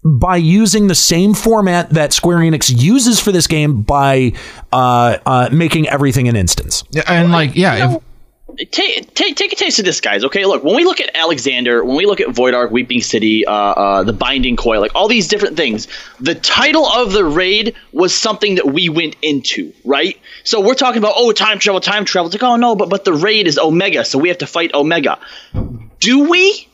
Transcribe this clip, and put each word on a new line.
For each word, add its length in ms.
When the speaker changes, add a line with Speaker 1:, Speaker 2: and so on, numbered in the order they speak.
Speaker 1:
by 340
using 500
the 80
same 380
format 560
that 240
Square 240
Enix 360
uses 460
for 140
this 120
game 360
by, 500
uh, 540
uh, 260
making 380
everything 400
an 60
instance. 560
Speaker 2:
Yeah, 160
and, 240
like, 240
yeah, 200
Speaker 3:
You 80
Speaker 2:
if 80
Speaker 3:
know, 100
take, 440
take, 200
take 160
a 40
taste 240
of 60
this, 140
guys. 240
Okay, 220
look, 180
when 140
we 80
look 160
at 120
Alexander, 680
when 140
we 80
look 160
at 80
Void 240
Ark, 180
Weeping 300
City, 440
uh, 60
uh, 520
the 100
Binding 420
Coil, 240
like, 160
all 140
these 180
different 300
things, 320
the 140
title 500
of 260
the 140
raid 500
was 240
something 400
that 120
we 200
went 340
into, 520
right? 340
So 160
we're 140
talking 240
about, 180
oh, 160
time 260
travel, 220
time 240
travel. 260
It's 100
like, 80
oh, 60
no, 200
but, 140
but 140
the 100
raid 340
is 100
Omega, 480
so 140
we 100
have 80
to 100
fight 260
Omega. 460
Do 300
we? 340